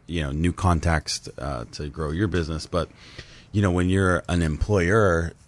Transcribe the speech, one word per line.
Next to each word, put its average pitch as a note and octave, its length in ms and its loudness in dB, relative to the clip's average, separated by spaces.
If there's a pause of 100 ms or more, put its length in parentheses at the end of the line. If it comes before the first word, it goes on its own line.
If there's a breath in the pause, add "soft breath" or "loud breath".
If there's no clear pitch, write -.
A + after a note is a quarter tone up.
you E2 160 -4
know, C#2 100 -2
new E2 200 2
context, E2 760 0 (100)
uh, B1+ 340 -8
to D2+ 160 -10
grow D2+ 220 -6
your F2 180 0
business. D#2+ 360 -2
But, E2+ 240 -4 (640 loud breath)
you G#2 80 0
know, G2 100 4
when F2+ 200 2
you're F#2 400 2
an F2 100 2
employer, E2+ 920 2 (140)